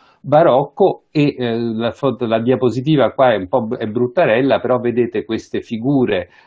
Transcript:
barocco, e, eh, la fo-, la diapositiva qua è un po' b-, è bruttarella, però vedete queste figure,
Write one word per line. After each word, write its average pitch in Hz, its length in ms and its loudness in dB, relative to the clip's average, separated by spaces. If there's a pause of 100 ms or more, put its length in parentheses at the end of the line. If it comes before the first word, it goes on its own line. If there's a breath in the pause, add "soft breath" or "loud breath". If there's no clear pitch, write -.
(220 soft breath)
barocco, 147 920 2
e, 147 240 0
eh, 120 220 -4
la 117 320 -4
fo-, 131 300 -4
la 113 200 0
diapositiva 123 720 0
qua 127 220 2
è 104 40 0
un 92 100 -6
po' 120 180 -2
b-, 110 120 -6
è 113 100 -6
bruttarella, 123 720 0
però 123 180 0
vedete 117 480 -2
queste 110 360 -6
figure, 117 680 -2 (180 soft breath)